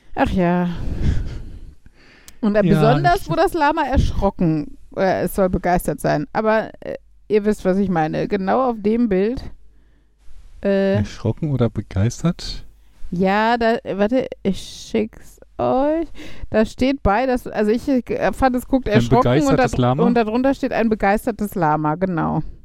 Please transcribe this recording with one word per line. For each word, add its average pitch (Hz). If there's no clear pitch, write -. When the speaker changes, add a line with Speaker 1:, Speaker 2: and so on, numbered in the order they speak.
Speaker 1:
ach -
ja. 180
Und 208
dann 208
Speaker 2:
Ja, 160
Speaker 1:
besonders, 349
Speaker 2:
nicht -
Speaker 1:
wo 339
das 349
Lama 320
erschrocken, 196
äh, 151
es 175
soll 190
begeistert 180
sein. 151
Aber, 220
äh, -
ihr 202
wisst, 208
was 185
ich 196
meine. 156
Genau 208
auf 233
dem 226
Bild. 202
Äh, 196
Speaker 2:
Erschrocken 151
oder 120
begeistert? -
Speaker 1:
ja, 202
da, 233
warte, 208
ich 196
schick's -
euch. 285
Da 214
steht 269
bei, 214
dass, 247
also 214
ich, 240
äh, 240
fand, 262
es 247
guckt 254
Speaker 2:
Ein 208
Speaker 1:
erschrocken 226
und 127
Speaker 2:
begeistertes 269
Speaker 1:
da, -
Speaker 2:
Lama? 127
Speaker 1:
und 240
darunter 233
steht 269
ein 226
begeistertes 208
Lama, 151
genau. 160